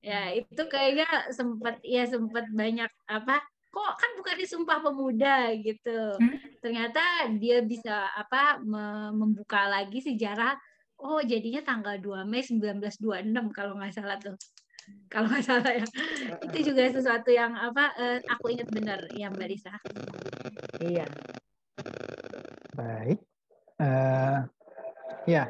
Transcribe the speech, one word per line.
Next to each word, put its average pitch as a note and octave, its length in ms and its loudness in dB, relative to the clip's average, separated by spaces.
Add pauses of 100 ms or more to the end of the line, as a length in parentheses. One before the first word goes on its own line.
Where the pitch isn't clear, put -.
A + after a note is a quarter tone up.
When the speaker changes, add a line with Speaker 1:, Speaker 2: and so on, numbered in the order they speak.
Speaker 1:
Ya, G3+ 320 -2
itu B3 320 -4
kayaknya C#4 400 2 (240)
sempet, A#3+ 520 -2
ya B3 240 2
sempet A3+ 440 -2
banyak A3+ 400 0 (160)
apa, A#3 320 2 (320)
kok G4+ 280 -2
kan A#4+ 200 2
bukan F#4 160 -4
di F#4 120 -4
Sumpah D#4+ 360 0
Pemuda C4+ 720 4
gitu. A3 640 -4
Speaker 2:
Hmm? A#3+ 160 6 (240)
Speaker 1:
Ternyata A#3+ 680 2 (120)
dia A#3+ 240 6
bisa G#3+ 480 -2
apa, C4+ 480 4
me-, G#3+ 560 -4
membuka G#3 560 4
lagi G3+ 320 0
sejarah, A#3 560 0 (400)
oh D4 240 0
jadinya A#3 400 0
tanggal G#3 400 -4
dua G3 240 -6
Mei A#3+ 160 0
sembilan G#3 400 0
belas G#3 160 -6
dua G3+ 240 -2
enam A3 320 0
kalau G3+ 240 -6
nggak G3 160 -8
salah G3+ 240 -6
tuh. G3+ 160 -10 (720)
Kalau A3 240 2
nggak C#4 160 2
salah B3 240 4
ya. A#3 140 0 (640)
Itu D4 240 2
juga B3+ 160 6
sesuatu B3 400 4
yang A#3 240 6
apa, A#3+ 400 0
eh, B3 320 0
aku A#3 240 -2
ingat A#3+ 200 -4
benar G#3+ 280 -2 (160)
ya G3+ 160 -6
Mbak F#3 160 -4
Lisa. G3 260 -8 (1080)
Speaker 3:
Iya. E3+ 240 0 (1700)
Speaker 4:
Baik. A#2 460 -2 (600)
Eh, C3 600 4 (880)
ya, D#3 200 6